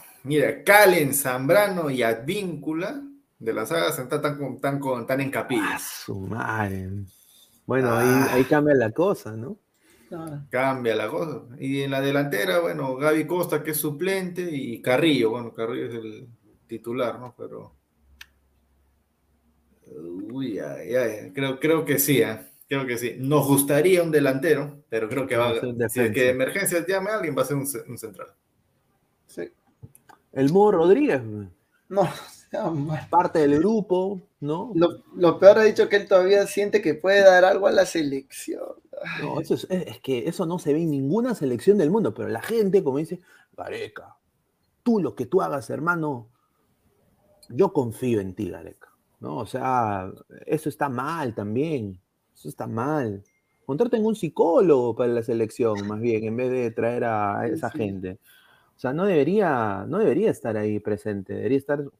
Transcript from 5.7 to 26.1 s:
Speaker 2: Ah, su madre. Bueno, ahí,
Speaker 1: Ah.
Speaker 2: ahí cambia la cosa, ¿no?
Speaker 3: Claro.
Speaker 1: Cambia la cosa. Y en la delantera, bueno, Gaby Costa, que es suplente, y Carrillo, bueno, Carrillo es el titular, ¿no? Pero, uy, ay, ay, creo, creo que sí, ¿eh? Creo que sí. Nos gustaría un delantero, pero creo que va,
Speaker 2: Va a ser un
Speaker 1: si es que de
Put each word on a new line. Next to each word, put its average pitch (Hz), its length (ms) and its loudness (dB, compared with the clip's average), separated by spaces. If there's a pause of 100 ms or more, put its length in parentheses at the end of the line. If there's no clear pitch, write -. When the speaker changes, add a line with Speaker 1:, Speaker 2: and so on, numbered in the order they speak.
Speaker 2:
Ah, - 40 -8
su - 420 -10
madre. 104 680 -4 (800)
Bueno, 123 280 2
ahí, 117 140 2
Speaker 1:
Ah. 131 240 4
Speaker 2:
ahí 127 120 4
cambia 147 300 4
la 113 180 4
cosa, 156 440 -2
¿no? 135 220 -10 (500)
Speaker 3:
Claro. 160 420 -12
Speaker 1:
Cambia 123 460 0
la 110 120 -2
cosa. 147 340 -6 (160)
Y 135 240 -4
en 139 80 -4
la 135 100 0
delantera, 143 600 0
bueno, 147 360 -4
Gaby 151 300 2
Costa, 165 360 -2
que 156 100 -6
es 151 40 -6
suplente, 180 680 -4
y 131 380 -8
Carrillo, 127 500 2
bueno, 117 220 -8
Carrillo 127 340 -6
es 117 80 -10
el 110 340 -12 (400)
titular, 117 520 -6
¿no? 123 160 -18
Pero, 110 380 -16 (2500)
uy, 123 280 -6
ay, 76 360 -8
ay, 113 380 -2
creo, 135 260 -4
creo 156 260 2
que 143 140 0
sí, 139 240 4
¿eh? 107 160 -2 (300)
Creo 139 180 -4
que 120 120 -4
sí. 120 200 -6
Nos 139 280 2
gustaría 147 560 4
un 165 80 -2
delantero, 143 800 0
pero 113 200 -4
creo 131 180 -4
que 120 100 -2
va, 117 80 2
Speaker 2:
Va 120 60 2
a 113 100 -2
ser 131 80 -4
un 117 100 -6
Speaker 1:
si 120 60 0
es 110 80 -2
que 123 80 -2
de 113 100 2